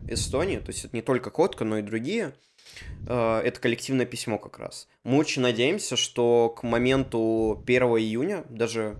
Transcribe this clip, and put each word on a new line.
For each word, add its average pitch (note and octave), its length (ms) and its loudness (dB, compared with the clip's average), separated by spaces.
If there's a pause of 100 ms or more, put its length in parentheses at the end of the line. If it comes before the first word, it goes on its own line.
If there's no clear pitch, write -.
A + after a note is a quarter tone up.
Эстонии. C3 500 -2
То A2 120 -12
есть - 140 -8
это - 120 -8
не A2+ 60 -4
только B2 280 -2
Котка, D#3 340 0
но G#2+ 140 0
и G#2 40 -2
другие. C3 520 -4 (720)
Э, A2+ 380 2
это A#2+ 160 -2
коллективное B2 460 0
письмо A#2 320 -4
как - 200 -14
раз. - 300 -14 (160)
Мы C3 140 4
очень D3+ 240 0
надеемся, B2 540 2
что A#2+ 540 4
к - 120 -14
моменту A#2 1040 2
первого B2 340 6
июня, B2+ 480 -2
даже, A2 520 -2